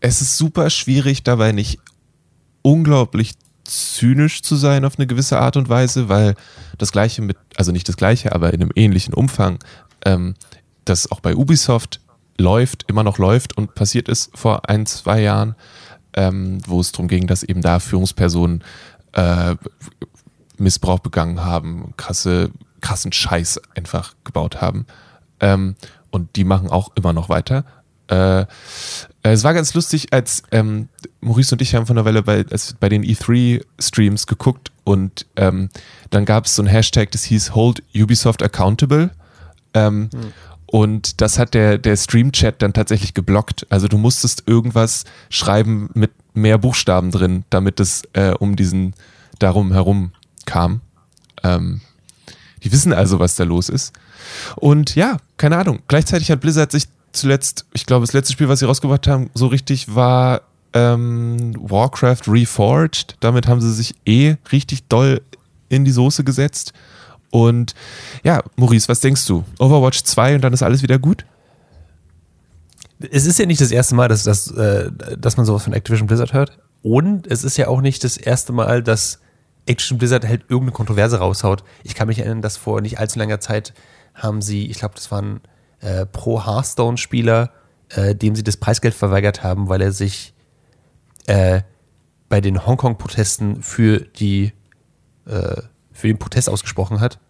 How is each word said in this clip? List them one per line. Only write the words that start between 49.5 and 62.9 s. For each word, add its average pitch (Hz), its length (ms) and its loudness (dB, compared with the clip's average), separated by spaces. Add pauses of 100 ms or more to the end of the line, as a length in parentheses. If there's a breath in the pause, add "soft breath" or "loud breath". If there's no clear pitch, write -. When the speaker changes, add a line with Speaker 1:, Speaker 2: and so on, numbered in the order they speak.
Speaker 1:
herum 95 400 2 (320)
kam. 87 360 -2 (600)
Ähm, 90 380 -2 (840 loud breath)
die 101 80 -4
wissen 143 220 4
also, 92 260 2
was 87 160 2
da - 80 -2
los 87 260 0
ist. - 240 -6 (600 loud breath)
Und 147 400 2
ja, 208 220 2 (200)
keine 151 200 2
Ahnung. 180 320 -2
Gleichzeitig 160 420 0
hat 143 100 2
Blizzard 151 300 0
sich 147 140 -2 (280)
zuletzt, - 600 -2
ich - 140 -6
glaube, 127 180 4
das 117 80 -4
letzte 135 200 0
Spiel, 139 160 0
was 135 100 2
sie 131 80 0
rausgebracht 135 400 0
haben, 131 280 0
so 120 120 2
richtig 131 480 -2
war, 127 480 4 (320)
ähm, 120 840 0
Warcraft 120 680 0
Reforged. 117 920 2